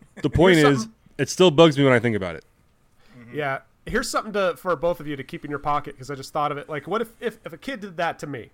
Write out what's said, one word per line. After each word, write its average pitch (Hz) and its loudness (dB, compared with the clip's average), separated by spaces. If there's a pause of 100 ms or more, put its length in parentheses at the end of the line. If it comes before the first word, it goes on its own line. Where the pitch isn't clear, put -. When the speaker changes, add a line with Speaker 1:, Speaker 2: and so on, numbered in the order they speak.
Speaker 1:
<laughs> - -20
Speaker 2:
the 151 0
point 175 6
Speaker 3:
Here's 147 6
Speaker 2:
is, 117 -2
Speaker 3:
something - -14 (240)
Speaker 2:
it 139 -2
still 185 4
bugs 151 6
me 139 4
when 135 6
I 123 6
think 113 0
about 90 -6
it. - -16 (760)
Speaker 1:
Mm-hmm. 120 -18
Speaker 3:
Yeah. 143 -4 (280)
Here's 214 -4
something 220 -6
to, 185 0
for 180 -2
both 170 -2
of 147 -12
you 151 -6
to 135 -8
keep - -14
in 143 -10
your 143 -4
pocket, 147 -4
'cause 131 -14
I 143 -8
just 131 -14
thought 147 -2
of 143 -6
it. 147 -16
Like, 147 -10
what 208 -4
if, 226 -10 (120)
if, 226 -8
if 165 -16
a 165 -18
kid 262 -10
did 185 -16
that 165 -4
to 165 -12
me 131 -12